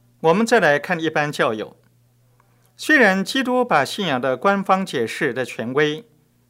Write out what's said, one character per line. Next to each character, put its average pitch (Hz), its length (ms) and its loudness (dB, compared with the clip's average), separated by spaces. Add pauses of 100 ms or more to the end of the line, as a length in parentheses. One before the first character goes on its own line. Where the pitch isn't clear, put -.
(200)
我 160 120 2
们 214 140 2
再 233 140 4
来 147 180 4
看 160 220 -4
一 160 100 -2
般 151 220 -2
教 143 240 -2
友。 104 200 -12 (1000)
虽 - 200 0
然 196 300 4
基 269 180 -4
督 247 220 0
把 156 180 2
信 196 220 -6
仰 131 160 -2
的 131 160 -2
官 196 260 0
方 190 220 0
解 123 220 -4
释 135 260 -4
的 127 100 -4
权 120 300 -8
威 151 340 -2 (420)